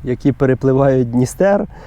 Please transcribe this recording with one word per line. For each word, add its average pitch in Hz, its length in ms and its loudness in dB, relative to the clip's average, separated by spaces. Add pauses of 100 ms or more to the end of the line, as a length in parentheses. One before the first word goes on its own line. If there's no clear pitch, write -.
які 131 280 0
перепливають 131 800 2
Дністер, 185 560 0 (200)